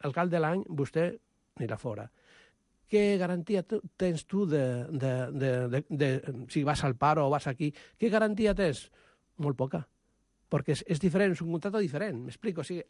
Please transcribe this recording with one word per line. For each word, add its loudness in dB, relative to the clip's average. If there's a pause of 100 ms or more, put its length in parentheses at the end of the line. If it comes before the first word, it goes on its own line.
al -2
cap 2
de 2
l'any, 0
vostè -2 (480)
anirà -4
fora.» -8 (760)
Què 4
garantia 0
tu, -2 (160)
tens 0
tu 0
de, 4 (320)
de, 0 (180)
de, 0 (200)
de, 0
de, 0 (400)
si 0
vas 0
al 2
paro 4
o 2
vas -2
aquí, -2 (260)
què 2
garantia 2
tens? 0 (560)
Molt -2
poca, -2 (720)
perquè 0
és, -6
és -2
diferent, 4
és -4
un -4
contracte -2
diferent, -4
m'explico. -6
O -8
sigui, -8